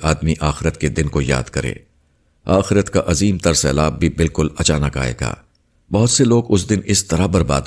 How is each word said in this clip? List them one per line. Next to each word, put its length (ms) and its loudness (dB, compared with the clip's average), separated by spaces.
آدمی 380 0
آخرت 400 -2
کے 80 0
دن 200 -2
کو 120 -2
یاد 220 0
کرے۔ 300 -6
آخرت 460 2
کا 160 0
عظیم 320 2
تر 160 0
سیلاب 440 0
بھی 100 2
بالکل 400 -2
اچانک 380 0
آئے 240 -4
گا۔ 140 -4
بہت 180 2
سے 140 4
لوگ 240 4
اس 220 2
دن 140 0
اس 220 0
طرح 200 2
برباد 400 0